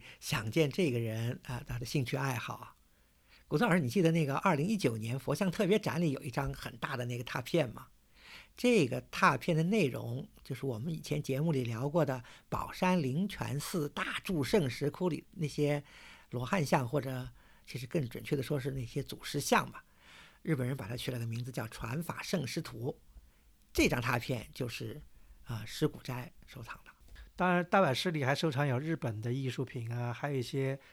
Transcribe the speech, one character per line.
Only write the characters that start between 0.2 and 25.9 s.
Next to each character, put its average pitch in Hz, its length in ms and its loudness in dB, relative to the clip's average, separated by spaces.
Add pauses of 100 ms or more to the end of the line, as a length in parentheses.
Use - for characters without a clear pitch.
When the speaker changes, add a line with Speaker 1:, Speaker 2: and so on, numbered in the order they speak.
Speaker 1:
想 113 300 -2
见 151 200 4
这 156 220 2
个 117 60 0
人 113 460 -2
啊， 123 220 -6
他 123 120 -4
的 120 80 -6
兴 139 180 0
趣 135 140 -2
爱 139 160 -2
好 113 220 -6
啊。 - 200 -16 (720)
古 156 80 2
泽 156 80 2
老 151 80 4
师， 180 80 6
你 127 80 0
记 180 140 4
得 165 100 6
那 165 140 4
个 135 100 0
二 190 180 4
零 143 120 2
一 220 100 2
九 120 220 2
年 113 200 -2
佛 135 160 0
像 190 160 2
特 196 160 2
别 208 120 6
展 143 240 -2
里 170 80 4
有 131 100 -2
一 143 100 -8
张 139 220 -2
很 - 240 -10
大 143 220 -4
的 123 80 -2
那 120 100 -4
个 123 80 -6
拓 135 160 -4
片 151 300 2
吗？ - 160 -12 (720)
这 233 280 6
个 123 140 -2 (100)
拓 156 280 4
片 160 180 2
的 160 60 4
内 185 260 4
容 120 400 -4 (160)
就 135 100 -6
是 135 120 -4
我 120 120 -2
们 160 140 -4
以 156 80 -4
前 147 220 -2
节 135 180 0
目 165 100 2
里 135 140 2
聊 120 240 -2
过 156 160 4
的 127 180 0 (280)
宝 - 200 -2
山 180 320 4
灵 143 240 2
泉 127 320 -4
寺 147 300 -2
大 - 340 -4
柱 156 220 2
圣 160 240 6
石 135 220 -2
窟 180 180 0
里 156 240 -2
那 160 160 -2
些 147 340 2 (460)
罗 123 160 -4
汉 185 180 0
像， 139 240 2
或 139 140 0
者 127 260 -4 (380)
其 - 140 -10
实 127 80 -8
更 143 200 -2
准 117 160 -10
确 143 140 -2
的 135 60 -2
说 143 180 -2
是 131 120 -4
那 135 120 -6
些 139 180 -4
祖 - 220 -12
师 - 160 -4
像 165 320 2
吧。 - 100 -16 (600)
日 160 120 0
本 127 140 0
人 139 80 -2
把 135 100 -8
它 113 80 -8
取 131 160 -6
了 123 80 -4
个 117 80 -4
名 113 160 -4
字 127 80 -8
叫 117 180 -6
《传 123 340 -4
法 - 200 -8
圣 151 240 -2
师 165 140 -6
图》。 120 400 -6 (720)
这 - 160 4
张 120 120 0
拓 120 180 2
片 120 360 -4
就 127 140 -4
是， 117 320 -8 (460)
呃， 110 200 -8
尸 - 220 0
骨 - 140 -10